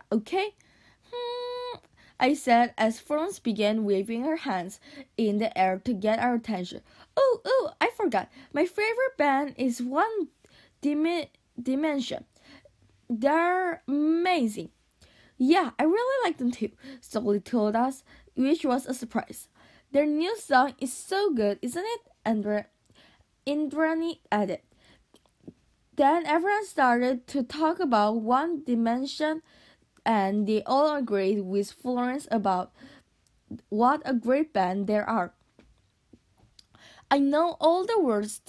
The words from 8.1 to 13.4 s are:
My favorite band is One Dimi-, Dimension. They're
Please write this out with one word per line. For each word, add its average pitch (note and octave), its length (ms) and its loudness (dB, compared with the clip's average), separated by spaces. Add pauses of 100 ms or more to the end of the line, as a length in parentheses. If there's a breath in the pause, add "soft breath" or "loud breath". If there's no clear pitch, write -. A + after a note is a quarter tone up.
My D4 120 2
favorite A4+ 520 -2
band C#4+ 400 0
is B3 260 -2
One E4+ 460 -2 (520 soft breath)
Dimi-, D4+ 460 0 (340)
Dimension. C#4 640 -2 (840 loud breath)
They're E4 760 2